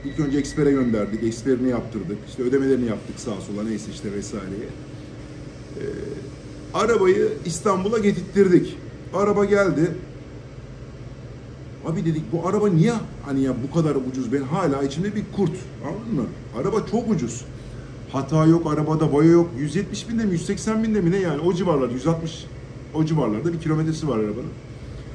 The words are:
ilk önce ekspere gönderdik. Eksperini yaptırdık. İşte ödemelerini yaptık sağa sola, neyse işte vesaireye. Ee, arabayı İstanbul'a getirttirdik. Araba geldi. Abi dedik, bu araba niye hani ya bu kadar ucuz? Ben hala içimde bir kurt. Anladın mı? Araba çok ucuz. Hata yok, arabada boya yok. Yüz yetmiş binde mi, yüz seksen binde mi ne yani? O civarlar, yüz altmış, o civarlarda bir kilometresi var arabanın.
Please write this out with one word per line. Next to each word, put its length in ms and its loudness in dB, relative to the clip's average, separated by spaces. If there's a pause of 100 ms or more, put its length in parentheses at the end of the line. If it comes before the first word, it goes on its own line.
ilk 160 -6
önce 180 2
ekspere 320 2
gönderdik. 520 2
Eksperini 460 0
yaptırdık. 480 -4 (120)
İşte 140 -8
ödemelerini 440 2
yaptık 340 -6
sağa 200 -6
sola, 220 -6
neyse 300 -4
işte 200 -8
vesaireye. 560 -8 (1080)
Ee, 60 -8 (920)
arabayı 540 4 (180)
İstanbul'a 520 0
getirttirdik. 760 4 (380)
Araba 300 4
geldi. 460 4 (2000)
Abi 180 -2
dedik, 180 0 (100)
bu 160 0
araba 200 4
niye 240 6 (320)
hani 180 0
ya 120 2 (140)
bu 60 -10
kadar 220 4 (140)
ucuz? 220 -2
Ben 100 2
hala 400 0
içimde 320 -2
bir 100 -2 (120)
kurt. 160 2 (340)
Anladın 280 -6
mı? 120 0 (300)
Araba 340 0
çok 200 0
ucuz. 340 0 (680)
Hata 340 2
yok, 260 6
arabada 400 2
boya 180 8
yok. 280 8
Yüz 180 -2
yetmiş 320 -2
binde 160 0
mi, 80 2
yüz 140 0
seksen 380 0
binde 160 2
mi 100 4
ne 60 2
yani? 240 0
O 140 2
civarlar, 360 2
yüz 160 -2
altmış, 400 -2 (480)
o 100 2
civarlarda 480 0
bir 80 -4
kilometresi 480 0
var 100 2
arabanın. 340 -2 (600)